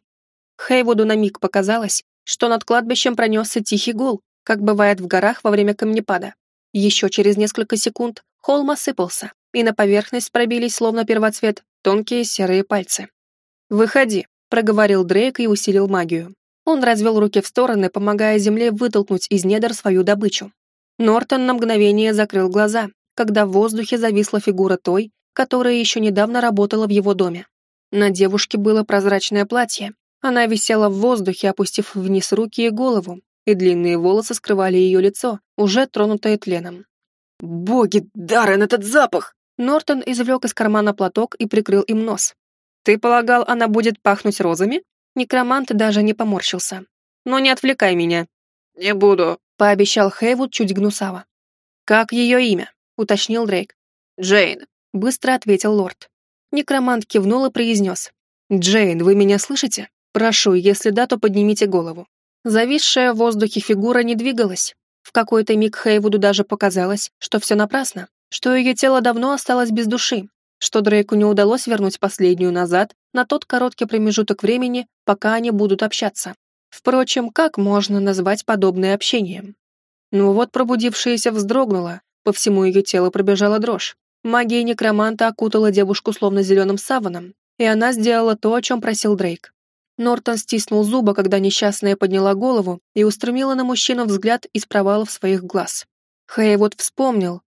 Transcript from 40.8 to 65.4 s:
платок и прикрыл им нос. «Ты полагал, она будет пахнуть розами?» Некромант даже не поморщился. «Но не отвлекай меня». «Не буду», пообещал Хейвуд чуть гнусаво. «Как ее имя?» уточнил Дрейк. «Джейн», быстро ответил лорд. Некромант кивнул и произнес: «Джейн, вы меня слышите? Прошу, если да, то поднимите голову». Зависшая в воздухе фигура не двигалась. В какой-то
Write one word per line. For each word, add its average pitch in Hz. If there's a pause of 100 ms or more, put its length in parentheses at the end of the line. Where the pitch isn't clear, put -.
платок 202
и 226
прикрыл 208
им 220
нос. 214 (500)
«Ты 214
полагал, 240
она 233
будет 220
пахнуть 202
розами?» 185 (320)
Некромант 254
даже 208
не 214
поморщился. 196 (400)
«Но 254
не 269
отвлекай 262
меня». 170 (500)
«Не 190
буду», 190 (220)
пообещал 202
Хейвуд 247
чуть 202
гнусаво. 196 (580)
«Как 220
ее 240
имя?» 226 (240)
уточнил 220
Дрейк. 196 (440)
«Джейн», 185 (300)
быстро 254
ответил 214
лорд. 190 (420)
Некромант 254
кивнул 220
и 262
произнес: 214 (400)
«Джейн, 185
вы 190
меня 202
слышите? 254 (240)
Прошу, 214
если 202
да, 220
то 247
поднимите 208
голову». 175 (360)
Зависшая 247
в 220
воздухе 220
фигура 220
не 233
двигалась. 226 (280)
В -
какой-то 220